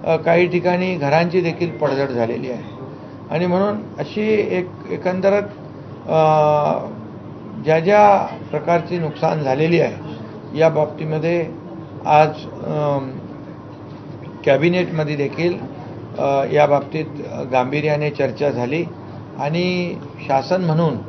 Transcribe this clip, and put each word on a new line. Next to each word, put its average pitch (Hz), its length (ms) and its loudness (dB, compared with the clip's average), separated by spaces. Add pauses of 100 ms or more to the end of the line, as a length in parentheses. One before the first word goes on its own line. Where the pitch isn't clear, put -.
अ, 165 100 4
काही 170 300 4
ठिकाणी 180 480 0
घरांची 165 460 2
देखील 170 300 -2
पडझड 139 380 0
झालेली 120 420 -2
आहे 110 120 -6 (680)
आणि 165 160 0
म्हणून 196 300 2 (220)
अशी 208 600 0
एक 180 100 -2 (220)
एकंदरच, 196 540 2 (640)
अ, 160 100 4 (1500)
ज्या 160 160 4
ज्या 202 480 6 (220)
प्रकारची 170 480 0
नुकसान 160 440 0
झालेली 151 380 2
आहे 117 140 0 (640)
या 160 100 8
बाबतीमध्ये 156 760 0 (600)
आज, 151 220 8 (380)
अम, 143 440 -2 (1300)
कॅबिनेटमध्ये 156 720 2
देखील, 156 380 -2 (640)
अ, 139 340 2
या 147 140 8
बाबतीत 147 400 0 (460)
गांभीर्याने 147 580 0
चर्चा 143 400 0
झाली 127 340 -2 (560)
आणि 175 540 -2 (340)
शासन 175 360 2
म्हणून 160 300 2 (140)